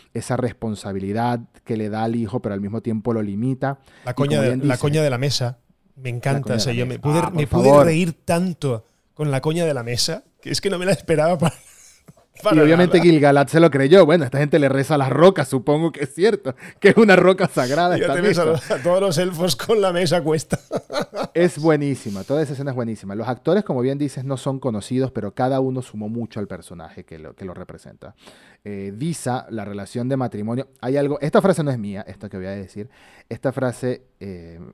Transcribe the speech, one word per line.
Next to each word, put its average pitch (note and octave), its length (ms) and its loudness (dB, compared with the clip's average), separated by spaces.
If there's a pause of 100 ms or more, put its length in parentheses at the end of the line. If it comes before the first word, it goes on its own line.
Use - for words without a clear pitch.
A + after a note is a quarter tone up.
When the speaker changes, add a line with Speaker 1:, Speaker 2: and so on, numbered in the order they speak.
(140)
Speaker 1:
esa A#2+ 240 -4
responsabilidad A2 1040 -4 (240)
que A#2 120 -6
le G#2+ 140 -4
da A2 120 -4
al A#2 140 -2
hijo, A#2 240 -4
pero G2+ 140 -6
al G2 80 -6
mismo G#2 180 -6
tiempo A2 320 -4
lo A2 80 -2
limita. B2 580 -4 (280)
Speaker 2:
La B2 60 -6
Speaker 1:
Y - 20 -14
Speaker 2:
coña C#3+ 240 0
Speaker 1:
como C#3 40 0
Speaker 2:
de, C3 140 0
Speaker 1:
bien C3 120 -2
Speaker 2:
la C3 80 2
Speaker 1:
dice - 40 -12
Speaker 2:
coña D3+ 220 0
de D3 80 2
la B2 80 -2
mesa. B2+ 400 -4 (380)
Me C3 160 -18
Speaker 1:
La A#2+ 40 -6
Speaker 2:
encanta. C#3 280 -2
Speaker 1:
coña B2 120 -2
Speaker 2:
O A2 40 0
sea, A#2+ 120 -2
Speaker 1:
de A#2 60 -2
la - 20 -2
Speaker 2:
yo B2 60 -2
me B2+ 80 -6
Speaker 1:
mesa. A#2 80 -10
Speaker 2:
pude, D3 160 0
Speaker 1:
Ah, E3 60 0
por - 100 -6
Speaker 2:
me D3+ 120 0
pude - 220 2
Speaker 1:
favor. C#3+ 160 8
Speaker 2:
reír D#3+ 280 2 (120)
tanto E3+ 600 -2 (260)
con D3+ 180 -4
la C3+ 120 -2
coña E3 240 -2
de D3+ 80 0
la B2 80 -4
mesa, B2 420 -4 (160)
que - 100 -12
es - 120 -4
que G3+ 80 -2
no F3+ 80 -2
me F3+ 80 -6
la G3 60 2
esperaba E3 440 0
para, D3+ 180 0 (880)
Speaker 1:
Y - 20 -14
Speaker 2:
para D#3 200 6
Speaker 1:
obviamente E3+ 360 6
Speaker 2:
nada. E3 120 6
Speaker 1:
Gil-galad C#3+ 380 6
se E3 120 4
lo E3 100 8
creyó. C#3 360 6
Bueno, D#3+ 180 4
esta C3 140 -4
gente D3+ 200 2
le C#3 120 4
reza C3+ 240 0
a D3 40 2
las C3 120 0
rocas, D#3 360 6
supongo D3 460 0
que D3 120 -8
es - 100 -8
cierto, F#3+ 420 0 (240)
que G3+ 80 6
es - 80 6
una G#3 200 8
roca F3+ 320 4
sagrada D#3 480 0
Speaker 2:
Fíjate, C3+ 160 0
Speaker 1:
esta E3+ 100 0
Speaker 2:
me G3+ 60 2
Speaker 1:
mesa. F3 160 2
Speaker 2:
saluda D#3 360 0
a - 20 -10
todos F3+ 200 2
los F#3 160 0
elfos F3+ 380 -2
con G#3+ 260 0
la F#3+ 100 2
mesa F3 240 0
a E3+ 60 0
cuesta. D3+ 360 -2
<laughs> - 100 -20 (640)
Speaker 1:
Es E3+ 240 0
buenísima, C#3+ 640 -2
toda D3+ 200 -2
esa D3+ 100 -6
escena C#3 180 -8
es B2 60 -8
buenísima. G#2+ 400 -8
Los A2 100 -8
actores, D#3+ 380 -2
como C3+ 160 -4
bien C3+ 180 -2
dices, C#3+ 260 -6
no C3+ 120 -6
son C3+ 240 -6
conocidos, B2+ 500 -4
pero G2+ 240 -8
cada C3 240 -2
uno C3 240 -2
sumó G#2+ 260 -12
mucho A2+ 300 -8
al G2+ 80 -6
personaje E2+ 580 -16
que E2 140 -20
lo, D#2 160 -18
que - 100 -16
lo F2+ 100 -12
representa. - 600 -20 (480)
Eh, G2 340 -10
Disa, B2+ 540 -6
la G#2+ 140 -8
relación G2+ 440 -8
de C3+ 80 -2
matrimonio, A#2+ 520 -6 (120)
hay C3 160 -2
algo, C#3+ 240 0
esta D#3 220 2
frase E3+ 220 0
no C#3+ 80 -2
es B2 60 -6
mía, G2+ 280 -10
esto G2 240 -14
que G#2 60 -12
voy F#2 100 -10
a F#2+ 40 -8
decir. G2+ 380 -12 (400)
Esta A#2 220 -4
frase, B2+ 520 -4 (180)
eh, E2+ 400 -16 (140)